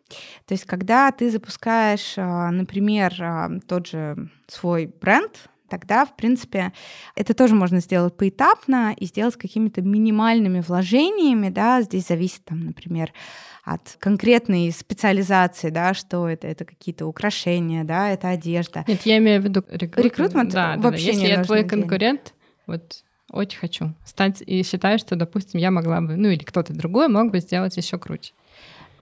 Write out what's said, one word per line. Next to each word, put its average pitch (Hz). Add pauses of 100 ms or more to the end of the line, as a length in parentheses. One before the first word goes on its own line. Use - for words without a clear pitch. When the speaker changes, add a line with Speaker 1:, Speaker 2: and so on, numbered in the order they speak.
(480)
Speaker 1:
То 196
есть, 190
когда 226
ты 240
запускаешь, 220
а, 175
например, 190
а, 170 (180)
тот 180
же 156 (180)
свой 175 (100)
бренд, 285 (380)
тогда, 208
в -
принципе, 220 (420)
это 214
тоже 226
можно 180
сделать 175
поэтапно 254
и 196
сделать 214
с -
какими-то 214
минимальными 214
вложениями, 214
да. 226
Здесь 185
зависит, 175
там, 160
например, 165 (500)
от -
конкретной 202
специализации, 190
да, 175
что 175
это, 165
это 156
какие-то -
украшения, 170
да, 185
это 190
одежда. 170
Speaker 2:
Нет, 185
я 220
имею 208
в 196
виду 190
рекрутмент. 175
Speaker 1:
Рекрутмент 247
Speaker 2:
Да, 175
да, -
да. -
Speaker 1:
вообще 165
Speaker 2:
Если 208
Speaker 1:
не 180
Speaker 2:
я -
Speaker 1:
нужно 180
Speaker 2:
твой 214
Speaker 1:
денег. 214
Speaker 2:
конкурент, 208 (340)
вот 165 (280)
очень -
хочу 165 (120)
стать, 196
и 185
считаю, 196
что, -
допустим, 170
я 185
могла 165
бы, 160
ну, 208
или 170
кто-то 165
другой 180
мог 220
бы 185
сделать 180
еще 175
круче. - (680)